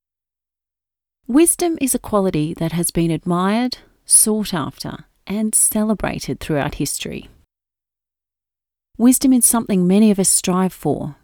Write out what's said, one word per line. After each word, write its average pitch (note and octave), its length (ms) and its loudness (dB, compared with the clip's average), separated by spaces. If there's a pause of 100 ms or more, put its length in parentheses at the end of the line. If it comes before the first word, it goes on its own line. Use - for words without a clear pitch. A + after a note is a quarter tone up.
(1300)
Wisdom E4 540 2
is C4 120 0
a - 60 -2
quality F3+ 540 0
that E3 180 -4
has E3+ 200 -4
been E3+ 200 0
admired, F#3 680 -2 (260)
sought G#3+ 480 0
after, - 520 -8 (220)
and G#3+ 260 -4
celebrated G3+ 880 -2
throughout C#3+ 360 -4
history. - 540 -8 (1700)
Wisdom B3+ 360 4
is B3 120 4
something G3 400 0
many G3+ 240 6
of G3 100 2
us F#3 100 0
strive F#3 420 0
for, - 520 -6